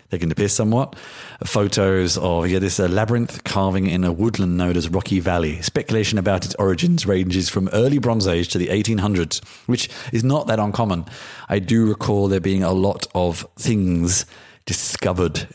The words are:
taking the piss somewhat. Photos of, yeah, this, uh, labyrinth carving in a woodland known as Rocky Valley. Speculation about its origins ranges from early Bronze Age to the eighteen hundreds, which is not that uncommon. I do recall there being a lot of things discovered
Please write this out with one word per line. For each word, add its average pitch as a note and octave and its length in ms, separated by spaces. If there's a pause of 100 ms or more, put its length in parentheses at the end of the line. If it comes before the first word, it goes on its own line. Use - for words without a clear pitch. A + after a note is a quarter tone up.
taking E2+ 200
the D#2+ 60
piss G2+ 180
somewhat. A#2 420 (500)
Photos F#2+ 720
of, F2 320
yeah, F#2 100
this, F#2+ 200
uh, F#2 80
labyrinth A2 560
carving F#2+ 440
in F2+ 160
a F2+ 80
woodland F2+ 460
known F2+ 180
as D#2+ 140
Rocky F#2 300
Valley. E2+ 420
Speculation G#2+ 560
about F#2 280
its - 100
origins G#2 500
ranges F#2 420
from F#2+ 220
early C3+ 300
Bronze A2+ 280
Age F2 220
to - 80
the F2 120
eighteen G#2 300
hundreds, F#2 400 (260)
which - 240 (220)
is A2+ 120
not C3+ 240
that A2 120
uncommon. G#2 460 (420)
I G2+ 120
do A2 280
recall G2+ 400
there F#2+ 120
being F#2+ 240
a F2+ 100
lot F#2+ 420
of F2 320 (100)
things F2+ 680 (400)
discovered F2+ 880